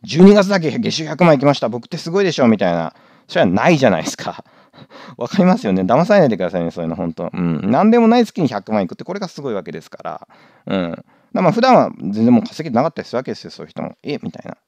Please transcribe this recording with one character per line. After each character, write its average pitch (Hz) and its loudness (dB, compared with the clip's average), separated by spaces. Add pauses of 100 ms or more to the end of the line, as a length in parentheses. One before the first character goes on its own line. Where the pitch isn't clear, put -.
十 151 2
二 202 10
月 196 4
だ 196 0
け 156 -4
月 113 -4
収 160 -8
百 151 -2
万 160 6
行 131 0
き 135 -2
ま 143 4
し - -6
た、 123 -2
僕 117 -8
っ - -20
て 165 -10
す 165 -10
ご 196 0
い - 2
で 170 0
し 156 -4
ょ、 127 4
み 110 4
た 92 0
い - -2
な。 82 -4 (320)
そ - -8
れ 175 0
は 127 2
な 101 2
い 170 4
じ 131 2
ゃ 107 6
な 85 0
い 87 -8
で - -8
す - -10
か。 - -12 (380)
<laughs> - -20
わ 120 -6
か - -4
り 185 4
ま 180 4
す - -8
よ 98 0
ね。 92 0
騙 120 2
さ 214 2
れ 202 6
な 156 6
い - 2
で 107 0
く 90 -4
だ 85 -2
さ 90 -4
い 85 -4
ね、 82 -4
そ 90 -12
う 82 -6
い - -6
う 82 -6
の、 82 -8
本 85 -6
当。 87 -10
う 92 -8
ん。 85 -2
な 139 2
ん 214 4
で 240 4
も 226 4
な 240 4
い 233 2
月 - -8
に 147 0
百 107 -6
万 107 0
行 87 -4
く - -12
っ 107 -16
て、 127 -16
こ 175 -12
れ 202 -10
が 185 -10
す - -16
ご 135 -8
い 107 -6
わ 95 -6
け 80 -14
で 80 -12
す - -20
か - -20
ら。 78 -12 (380)
う 98 -4
ん。 90 -4
だ 82 -10
か - -18 (300)
ら 196 0
ま 180 4
あ、 - 2
普 233 -2
段 254 4
は 127 4
全 95 -8
然 113 2
も 117 6
う - -8
稼 - -12
げ 160 -10
て 110 -4
な 120 0
か - -2
っ - -8
た - -12
り - -14
す - -14
る 117 -4
わ 135 -4
け 131 -12
で 107 -8
す - -20
よ、 85 -16
そ - -18
う 78 -16
い - -20
う - -20
人 - -12
も。 73 -12
「え？」 143 -8
み - -10
た - -20
い - -18
な。 - -16 (100)